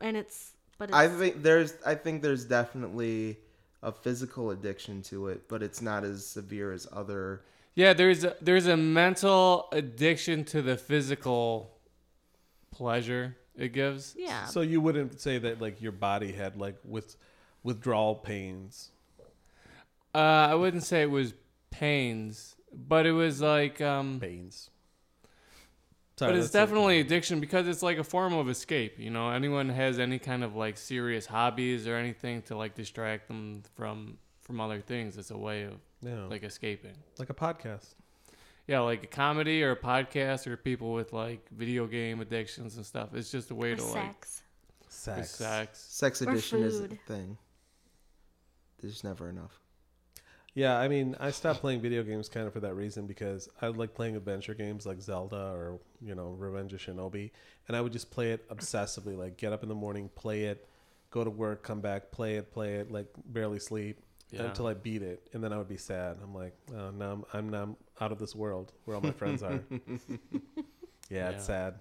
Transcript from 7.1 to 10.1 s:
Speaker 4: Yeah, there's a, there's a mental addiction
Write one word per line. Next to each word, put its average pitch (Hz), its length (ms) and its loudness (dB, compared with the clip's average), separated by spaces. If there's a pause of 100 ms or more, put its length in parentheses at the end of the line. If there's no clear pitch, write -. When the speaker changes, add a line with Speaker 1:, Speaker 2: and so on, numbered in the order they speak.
Speaker 4:
Yeah, 185 180 10
there's 175 300 8
a, 175 180 0
there's 180 240 8
a 170 100 8
mental 180 960 8
addiction 151 760 2